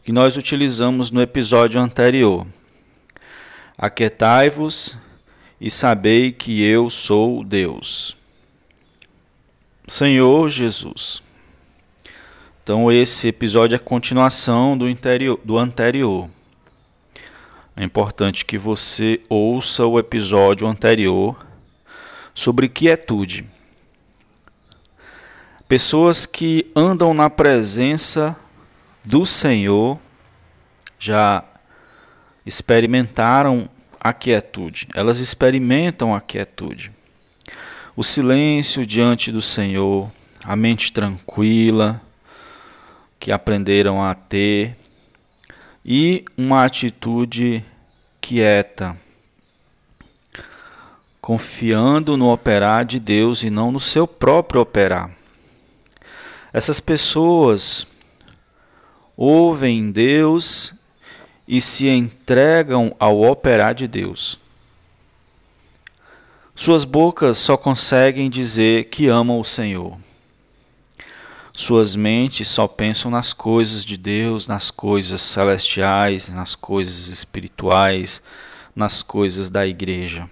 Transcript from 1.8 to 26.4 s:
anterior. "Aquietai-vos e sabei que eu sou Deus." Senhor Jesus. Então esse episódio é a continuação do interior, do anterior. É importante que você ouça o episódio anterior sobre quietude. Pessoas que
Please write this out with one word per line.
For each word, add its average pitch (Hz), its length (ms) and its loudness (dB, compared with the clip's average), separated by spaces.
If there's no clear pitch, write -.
anterior. 120 680 2
"Aquietai-vos 131 1200 0
e 104 100 -8
sabei 117 600 2
que 113 320 -4
eu 113 260 2
sou 113 540 0
Deus." 95 720 -6
Senhor 139 640 4
Jesus. - 720 -6
Então 113 260 0
esse 120 380 2
episódio 113 480 2
é - 0 -
a 123 40 -4
continuação 127 1000 0
do 123 120 -2
interior, 123 540 -2
do 110 140 -2
anterior. 120 720 -2
É 101 80 -8
importante 101 640 -4
que - 120 -8
você 110 680 -2
ouça 117 580 0
o 117 140 2
episódio 101 680 2
anterior 107 800 0
sobre 123 360 0
quietude. 113 720 -2
Pessoas 160 580 2
que 160 480 -4